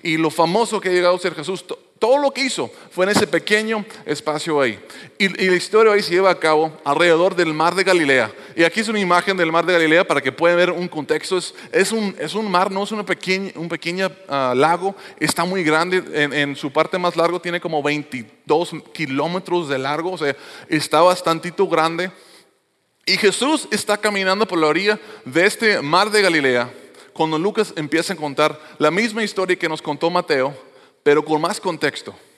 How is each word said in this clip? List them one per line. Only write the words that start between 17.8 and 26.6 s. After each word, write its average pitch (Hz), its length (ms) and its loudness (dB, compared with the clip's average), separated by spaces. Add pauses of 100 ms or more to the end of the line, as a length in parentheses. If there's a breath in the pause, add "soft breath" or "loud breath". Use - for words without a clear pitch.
veintidós 147 880 -4 (220)
kilómetros 165 720 -4
de 139 100 -2
largo. 151 360 -4
O 175 40 -10
sea, 147 160 0 (360 loud breath)
está 151 320 2
bastantito 180 680 2
grande. 165 440 0 (960 loud breath)
Y 190 120 -2
Jesús 247 540 2
está 208 260 -2
caminando 202 500 0
por 180 100 -4
la 156 100 4
orilla 196 300 2 (280 loud breath)
de 156 200 2
este 208 360 2
mar 175 280 2
de 208 120 2
Galilea 135 520 2 (380 loud breath)